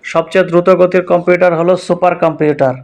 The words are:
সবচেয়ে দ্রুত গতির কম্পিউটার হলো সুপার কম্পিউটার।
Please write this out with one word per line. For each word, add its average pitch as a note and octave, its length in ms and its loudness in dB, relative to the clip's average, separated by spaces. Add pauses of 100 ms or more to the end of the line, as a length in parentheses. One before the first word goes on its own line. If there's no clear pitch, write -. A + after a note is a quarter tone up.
সবচেয়ে E3+ 460 -2
দ্রুত F3 180 2 (120)
গতির F3+ 320 2
কম্পিউটার F3 460 2
হলো F3 160 2 (120)
সুপার F3 360 0
কম্পিউটার। D3 600 0